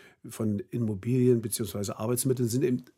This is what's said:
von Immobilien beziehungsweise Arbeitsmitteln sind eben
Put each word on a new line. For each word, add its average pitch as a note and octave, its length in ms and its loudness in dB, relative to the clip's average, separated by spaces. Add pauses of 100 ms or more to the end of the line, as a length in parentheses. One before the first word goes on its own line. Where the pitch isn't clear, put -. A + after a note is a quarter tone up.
(280)
von G#2+ 420 -2
Immobilien A#2+ 720 2
beziehungsweise G#2 580 -6
Arbeitsmitteln B2 480 0
sind A#2+ 160 0
eben B2+ 220 0 (140)